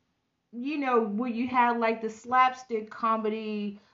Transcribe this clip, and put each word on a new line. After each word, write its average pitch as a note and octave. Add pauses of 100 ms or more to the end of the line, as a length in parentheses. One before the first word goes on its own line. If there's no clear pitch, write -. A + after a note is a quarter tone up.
(520)
you C4+
know, B3+
where G#3+
you A#3
had, A#3+
like, A3+
the A3
slapstick A#3+
comedy, G#3+ (140)